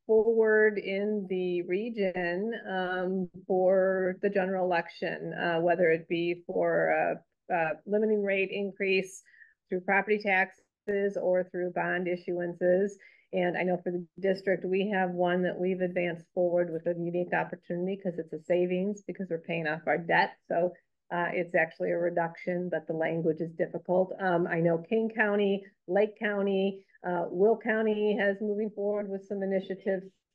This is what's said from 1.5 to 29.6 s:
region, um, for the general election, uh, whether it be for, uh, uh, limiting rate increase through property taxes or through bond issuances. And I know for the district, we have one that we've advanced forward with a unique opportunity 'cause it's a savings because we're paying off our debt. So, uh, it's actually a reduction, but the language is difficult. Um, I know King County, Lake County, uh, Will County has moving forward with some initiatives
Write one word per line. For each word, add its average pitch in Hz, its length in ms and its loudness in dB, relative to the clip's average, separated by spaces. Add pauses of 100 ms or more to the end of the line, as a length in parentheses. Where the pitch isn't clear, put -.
region, 185 920 -2 (180)
um, 185 600 -2 (180)
for 185 720 4
the 202 80 2
general 190 340 0
election, 170 680 -4
uh, 170 260 -2
whether 170 320 4
it 165 160 0
be 170 400 -2
for, 165 460 0
uh, 165 220 0 (360)
uh, 165 200 0 (160)
limiting 214 360 2
rate 190 280 0
increase 196 720 -2 (480)
through 185 100 -2
property 196 380 2
taxes 196 1000 -2
or 180 280 2
through 180 260 -6
bond 175 360 -2
issuances. 180 840 0 (420)
And 180 240 0
I - 60 -2
know 180 160 2
for 180 120 -6
the 175 160 -4 (140)
district, 190 460 0
we 190 240 0
have 190 220 0
one 175 320 2
that 175 140 -2
we've 185 220 -2
advanced 175 540 -2
forward 175 360 2
with 160 160 -8
a 175 60 2
unique 175 400 -4
opportunity 175 640 -4
'cause 180 220 -6
it's 160 160 -10
a 156 60 -8
savings 180 640 0
because 185 240 -10
we're 165 80 -4
paying 165 280 -6
off 160 200 -4
our 151 100 2
debt. 175 400 0 (100)
So, 175 280 0 (360)
uh, 175 220 -2
it's 175 220 -2
actually 175 360 0
a 170 60 0
reduction, 175 720 -2
but 160 180 -4
the 170 60 -4
language 160 480 -2
is 165 140 -6
difficult. 180 680 0
Um, 175 260 2
I 170 140 0
know 170 160 4
King 220 320 0
County, 202 560 2 (220)
Lake 208 320 2
County, 196 680 0 (180)
uh, 175 280 -2
Will 202 260 4
County 214 600 0
has 196 240 0
moving 208 260 -2
forward 208 400 -4
with 196 160 -8
some 196 180 -6
initiatives 190 640 -2 (280)